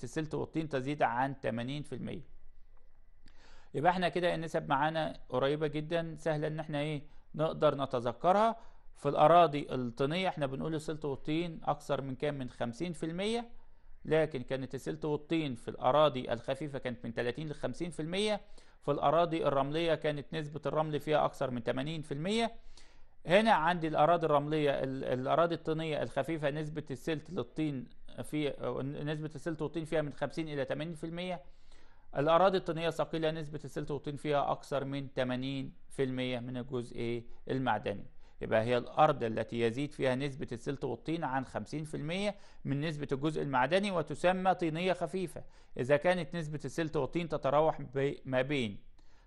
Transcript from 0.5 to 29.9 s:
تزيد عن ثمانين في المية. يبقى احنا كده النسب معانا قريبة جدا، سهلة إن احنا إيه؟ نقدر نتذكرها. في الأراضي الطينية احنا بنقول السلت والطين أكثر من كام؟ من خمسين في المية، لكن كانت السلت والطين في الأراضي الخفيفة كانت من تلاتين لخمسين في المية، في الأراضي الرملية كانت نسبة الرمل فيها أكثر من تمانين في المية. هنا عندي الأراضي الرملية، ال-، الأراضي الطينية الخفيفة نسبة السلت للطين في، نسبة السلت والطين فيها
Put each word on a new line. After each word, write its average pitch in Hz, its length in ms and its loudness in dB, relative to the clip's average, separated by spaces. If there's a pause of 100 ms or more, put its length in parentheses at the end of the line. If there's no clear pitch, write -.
تزيد 139 320 -2
عن 131 320 2
ثمانين 123 500 -4
في - 120 -10
المية. 117 260 -6 (1500)
يبقى 147 180 4
احنا 180 180 2
كده 170 260 2
النسب 160 340 -2
معانا 156 500 0 (100)
قريبة 139 380 2
جدا، 156 520 -4
سهلة 156 280 0
إن 156 120 -4
احنا 151 200 -4
إيه؟ 147 240 -2 (320)
نقدر 151 400 4
نتذكرها. 139 800 2 (400)
في - 140 -2
الأراضي 151 600 8
الطينية 139 560 0
احنا 156 180 0
بنقول 156 300 -2
السلت 156 300 -4
والطين 156 580 -2
أكثر 147 380 -2
من 135 140 -4
كام؟ 147 220 -2
من 127 120 -6
خمسين 123 440 -4
في 156 120 -6
المية، 214 440 -2 (560)
لكن 151 380 2
كانت 135 320 -4
السلت 156 300 -6
والطين 151 500 0
في - 120 -14
الأراضي 131 680 4
الخفيفة 135 460 -4
كانت 120 260 -6
من 117 80 -6
تلاتين 123 360 -2
لخمسين 147 420 -4
في 156 100 -6
المية، 196 400 0 (400)
في 147 100 0
الأراضي 160 560 4
الرملية 147 480 2
كانت 147 380 -2
نسبة 151 320 -6
الرمل 151 340 0
فيها 143 260 4
أكثر 139 260 -2
من 123 120 -4
تمانين 139 380 -2
في - 120 -6
المية. 214 380 0 (760)
هنا 214 260 8
عندي 165 360 4
الأراضي 156 380 6
الرملية، 147 460 4
ال-، 135 320 -2
الأراضي 139 520 2
الطينية 156 480 -2
الخفيفة 151 460 -2
نسبة 151 420 -4
السلت 147 380 -4
للطين 147 600 -4 (340)
في، 151 300 -2 (520)
نسبة 151 300 -4
السلت 156 260 -6
والطين 151 240 -4
فيها 156 160 0